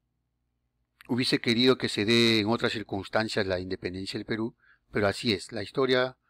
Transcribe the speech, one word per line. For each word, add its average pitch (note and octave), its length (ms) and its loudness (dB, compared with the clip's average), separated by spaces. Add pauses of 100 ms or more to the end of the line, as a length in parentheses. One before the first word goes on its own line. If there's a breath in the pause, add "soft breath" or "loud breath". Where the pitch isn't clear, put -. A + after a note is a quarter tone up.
(1080)
hubiese C3 320 0
querido B2 380 4
que A#2+ 100 -4
se A2 160 -2
dé A#2 360 4
en G2+ 100 0
otras A#2 220 0
circunstancias G#2+ 720 -4
la F#2 140 -2
independencia F#2 580 -8
del G#2+ 80 -10
Perú, A2+ 300 -6 (360 soft breath)
pero G#2 160 2
así G2+ 260 0
es, - 180 -6
la A2 120 -8
historia B2+ 540 0 (120)